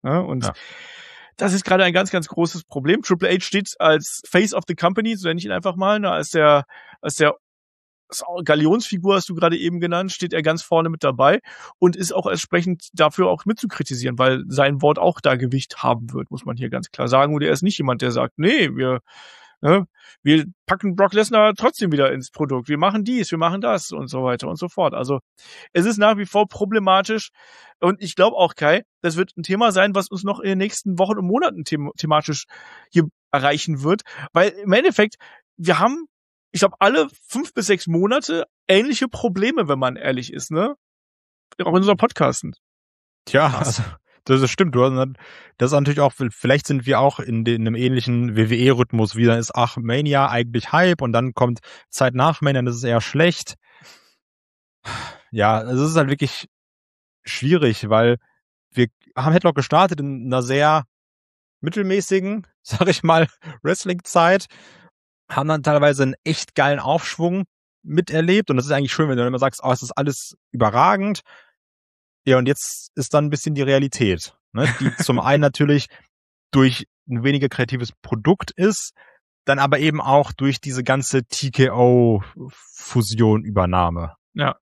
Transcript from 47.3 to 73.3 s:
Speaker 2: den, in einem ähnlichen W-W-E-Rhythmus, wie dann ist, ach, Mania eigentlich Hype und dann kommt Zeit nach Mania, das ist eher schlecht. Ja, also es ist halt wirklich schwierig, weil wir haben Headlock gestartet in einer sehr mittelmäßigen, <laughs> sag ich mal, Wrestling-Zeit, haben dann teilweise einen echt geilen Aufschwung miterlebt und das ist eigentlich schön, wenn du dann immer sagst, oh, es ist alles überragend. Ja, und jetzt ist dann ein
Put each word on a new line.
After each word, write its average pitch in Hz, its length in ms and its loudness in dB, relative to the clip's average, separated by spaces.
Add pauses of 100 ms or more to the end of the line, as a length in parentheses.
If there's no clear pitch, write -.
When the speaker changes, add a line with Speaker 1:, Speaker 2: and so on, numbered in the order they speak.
Speaker 2:
den, 117 160 0
in 110 60 -2
einem 117 60 -2
ähnlichen 120 600 -2
W-W-E-Rhythmus, 117 800 2
wie 117 80 2
dann 117 140 4
ist, - 160 -8
ach, 120 240 0
Mania 135 500 0
eigentlich 120 440 -4
Hype 175 280 2
und 120 140 -2
dann 123 180 0
kommt 123 280 -2 (280)
Zeit 123 260 0
nach 147 280 0
Mania, 135 180 0
das 123 160 -4
ist 120 80 -10
eher 117 160 2
schlecht. - 540 -2 (1800)
Ja, 110 260 4
also 127 280 -2
es 160 80 -2
ist 160 40 0
halt 139 140 2
wirklich - 400 -4 (760)
schwierig, 135 640 0
weil 117 300 4 (560)
wir 120 140 2 (280)
haben 139 160 0
Headlock 170 220 4
gestartet 156 460 2
in 135 260 -6
einer 127 160 0
sehr 147 420 2 (800)
mittelmäßigen, 190 920 -2
<laughs> - 80 -20
sag - 260 0
ich - 140 0
mal, 160 260 4 (340)
Wrestling-Zeit, 180 840 0 (840)
haben 143 180 -2
dann 156 140 0
teilweise 147 400 4
einen 131 220 0
echt - 300 -6
geilen 143 240 2
Aufschwung 170 640 -2 (380)
miterlebt 170 680 0
und 131 60 2
das 127 100 0
ist 147 60 -2
eigentlich 139 200 -2
schön, 156 160 0
wenn 131 80 0
du 120 60 0
dann 123 60 0
immer 127 100 -4
sagst, 135 260 -2
oh, 127 80 2
es 127 80 0
ist 120 120 -12
alles - 440 -6 (140)
überragend. 165 720 2 (1040)
Ja, 131 100 6
und 127 100 2
jetzt - 500 -4
ist - 180 -4
dann 151 100 4
ein 147 60 -2